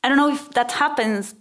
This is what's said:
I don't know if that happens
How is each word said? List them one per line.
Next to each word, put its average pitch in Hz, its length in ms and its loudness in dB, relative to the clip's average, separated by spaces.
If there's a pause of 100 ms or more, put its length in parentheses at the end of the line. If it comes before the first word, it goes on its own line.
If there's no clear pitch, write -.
I 262 40 2
don't 277 80 2
know 294 140 4
if - 240 -6
that 240 180 0
happens 220 680 -2